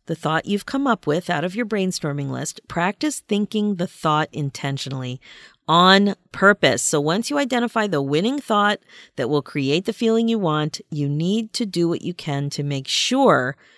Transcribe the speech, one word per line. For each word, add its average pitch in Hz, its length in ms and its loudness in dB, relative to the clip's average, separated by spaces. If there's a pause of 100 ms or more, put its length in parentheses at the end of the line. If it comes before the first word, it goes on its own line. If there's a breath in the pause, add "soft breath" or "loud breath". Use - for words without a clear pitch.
the 160 100 -6
thought 160 300 -2
you've 202 200 -2
come 277 220 -2
up 226 180 0
with 156 240 0
out 160 140 -2
of 185 120 -4
your 233 100 -4
brainstorming 175 640 -2
list. - 400 -8
Practice 202 500 -2
thinking 208 560 -2
the 175 120 -2
thought 151 440 0
intentionally 135 880 -6 (480 loud breath)
on 190 480 6 (160)
purpose. 175 500 4
So - 180 0
once 170 300 0
you 285 80 -2
identify 240 500 0
the 156 140 0
winning 175 380 0
thought 208 400 0 (360 loud breath)
that 123 140 -2
will 147 120 2
create 147 440 -2
the 226 80 -2
feeling 226 340 2
you 226 120 0
want, 156 500 -2
you 147 180 -2
need 185 460 -2
to 240 120 -4
do 175 220 0
what 170 140 -4
you 175 120 -8
can 143 380 -6
to 143 120 -6
make 139 240 -6
sure 165 680 2 (220 soft breath)